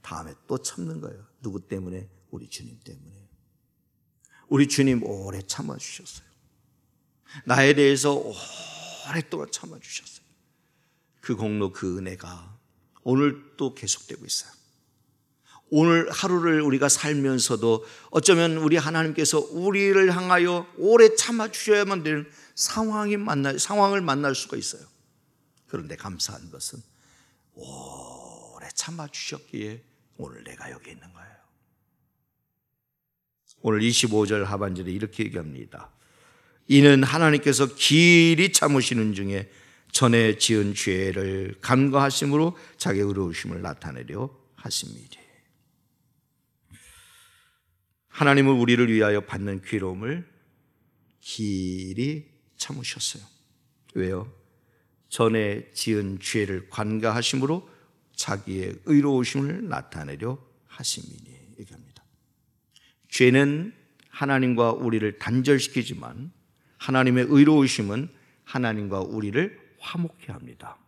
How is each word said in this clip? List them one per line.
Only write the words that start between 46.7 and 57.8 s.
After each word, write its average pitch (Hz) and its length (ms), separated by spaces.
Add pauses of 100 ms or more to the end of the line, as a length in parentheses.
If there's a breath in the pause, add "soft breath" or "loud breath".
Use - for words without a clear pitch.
하나님은 139 460
우리를 120 360
위하여 104 300
받는 98 400
괴로움을 107 640 (920)
길이 98 1080 (320)
참으셨어요. 120 640 (720)
왜요? 95 400 (760)
전에 110 640
지은 101 460
죄를 95 520
관가하심으로 117 960 (480 soft breath)